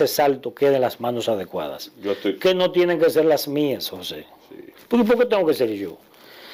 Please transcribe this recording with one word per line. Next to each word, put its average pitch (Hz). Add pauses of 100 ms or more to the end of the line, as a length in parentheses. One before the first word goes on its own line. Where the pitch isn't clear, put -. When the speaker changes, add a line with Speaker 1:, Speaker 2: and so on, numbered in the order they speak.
Speaker 1:
ese -
salto 131
quede 139
en 131
las 117
manos 120
adecuadas. 87 (120)
Speaker 2:
Yo 101
estoy 190
Speaker 1:
Que 185
no 180
tienen 175
que 165
ser 156
las 147
mías, 143
José. 85 (220)
Speaker 2:
Sí. - (320)
Speaker 1:
Porque, 240
¿por 233
qué 247
tengo 196
que 151
ser 120
yo? 98 (560)